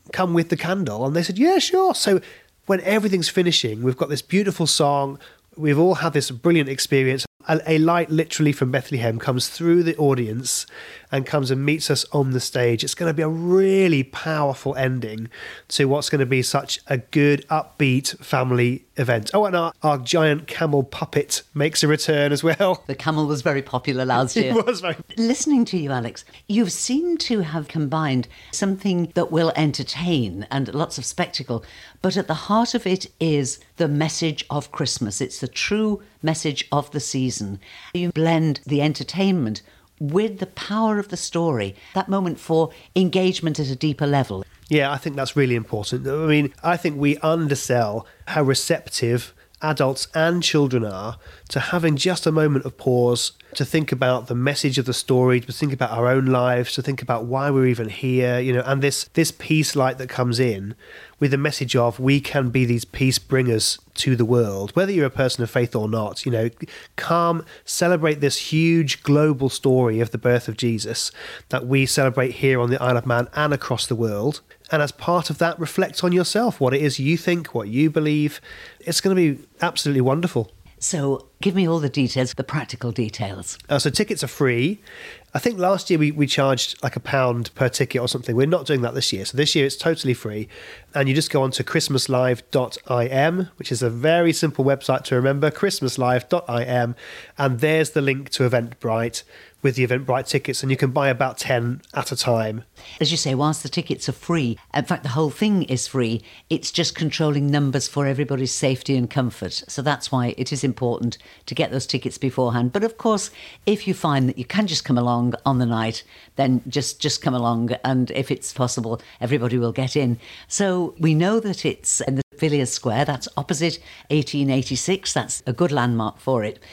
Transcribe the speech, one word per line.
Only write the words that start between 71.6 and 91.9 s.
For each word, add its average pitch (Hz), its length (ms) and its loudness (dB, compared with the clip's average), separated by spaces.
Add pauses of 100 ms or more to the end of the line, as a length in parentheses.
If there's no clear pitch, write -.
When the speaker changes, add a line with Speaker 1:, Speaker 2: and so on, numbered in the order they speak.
Speaker 1:
we 135 200 4
celebrate 131 500 2
here 135 240 4
on 120 100 2
the 131 100 0
Isle 123 180 2
of 117 80 -2
Man 123 280 2
and 151 180 0
across 135 340 -2
the 123 100 -2
world. 110 440 -2 (300)
And 156 120 2
as 139 100 -2
part 175 380 -2
of 147 80 -6
that, 165 200 0
reflect - 460 -2
on 180 80 2
yourself, 190 480 0
what 131 140 4
it 143 80 0
is 139 180 0
you 147 160 2
think, 170 380 -2
what 104 140 -4
you 143 220 2
believe. 151 500 0 (400)
It's - 200 -2
gonna 190 160 2
be 156 220 2 (220)
absolutely 143 420 0
wonderful. 135 500 0 (280)
Speaker 2:
So 139 460 -2 (140)
give 190 160 0
me 190 120 4
all 165 120 2
the 139 80 0
details, 127 460 0
the 131 100 -4
practical 123 480 -6
details. 107 640 -6 (100)
Speaker 1:
Uh, 143 100 2
so 147 120 2
tickets 202 320 -2
are 131 60 -6
free. 131 520 0 (540)
I - 40 -2
think 240 200 -2
last 185 320 0
year 170 80 4
we, 151 140 2
we 147 140 0
charged, 135 560 0
like, 131 140 -4
a 127 40 -4
pound 123 540 0
per 131 140 2
ticket 123 320 -2
or 123 80 -2
something. 123 260 -4
We're 131 120 4
not 160 180 2
doing 135 180 0
that 120 120 -4
this 131 180 -2
year. 98 120 -6
So - 120 -6
this 147 180 2
year 143 120 4
it's 139 100 -4
totally 156 380 0
free. 107 340 -6 (460)
And 139 140 2
you 131 60 2
just 151 160 0
go 139 120 2
on 131 100 0
to 123 120 -4
christmaslive 127 840 0